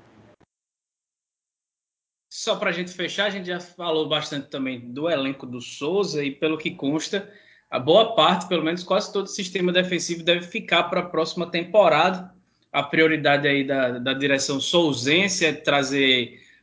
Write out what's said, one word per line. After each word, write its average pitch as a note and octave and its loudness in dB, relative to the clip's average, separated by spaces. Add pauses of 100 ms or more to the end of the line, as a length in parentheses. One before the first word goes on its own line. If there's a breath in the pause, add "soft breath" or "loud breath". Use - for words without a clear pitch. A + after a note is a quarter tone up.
(2250)
Só G#3 -4
pra F#3+ -2
gente F3 -6
fechar, F#3 -4
a G#3 -2
gente F#3+ -8
já F3+ -6
falou D#3+ -4
bastante D3 -4
também C3 -6
do C3 -6
elenco C#3 -2
do B2 -10
Souza D3+ -4
e, C#3 -4
pelo D#3 -2
que D#3 -6
consta, D#3 -4 (400 soft breath)
a B2+ 0
boa F3+ 6
parte, F3 2
pelo E3 0
menos F3 -2
quase - -2
todo G3 -2
o - -12
sistema F#3 -2
defensivo F3 0
deve F3 0
ficar F3 0
pra - -2
próxima - -4
temporada. F3 4 (400)
A C#3+ 0
prioridade D3 2
aí C#3+ 2
da, C3 0
da C3 -2
direção C#3 0
souzense E3 2
é D3+ 2
trazer C3+ 0 (220 soft breath)